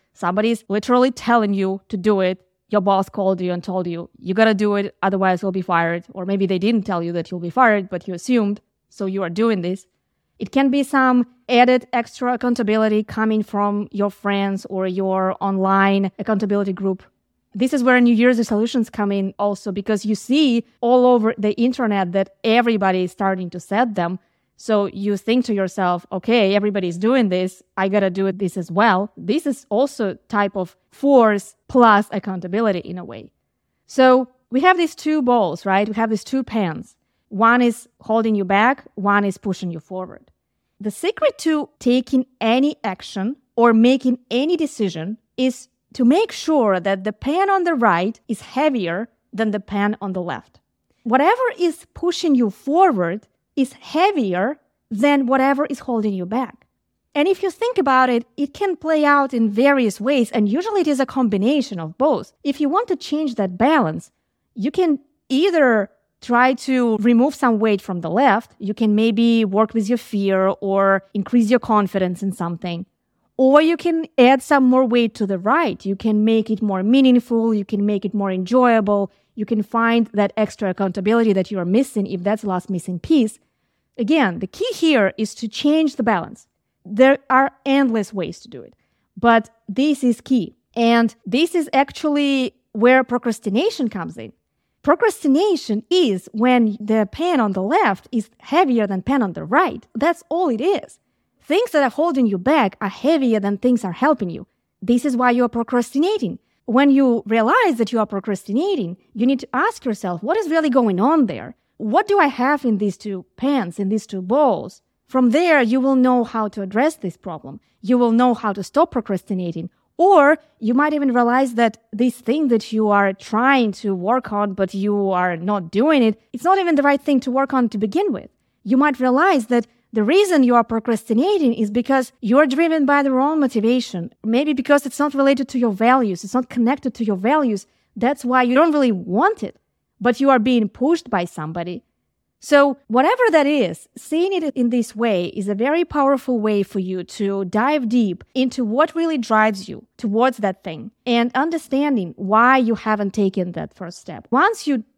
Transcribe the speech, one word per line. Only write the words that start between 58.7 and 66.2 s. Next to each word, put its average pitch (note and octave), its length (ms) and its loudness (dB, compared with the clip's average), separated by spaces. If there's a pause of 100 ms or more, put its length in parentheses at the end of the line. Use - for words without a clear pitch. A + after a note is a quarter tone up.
play D#4 280 0
out C#4+ 300 2
in A3+ 160 0
various B3 500 2
ways, B3 300 0
and G#3+ 180 0
usually F#4 340 -2
it D4+ 40 -4
is C#4 140 0
a C4 40 0
combination A#3 760 -2
of D#3+ 180 -10
both. B3+ 340 0 (120)
If C#4+ 160 -4
you C#4+ 80 0
want G4 200 -2
to F4+ 80 -2
change D4 380 -4
that F#3 240 -4
balance, A3 540 0 (420)
you A#3 160 -4
can E4 300 0 (280)
either C4 640 2 (300)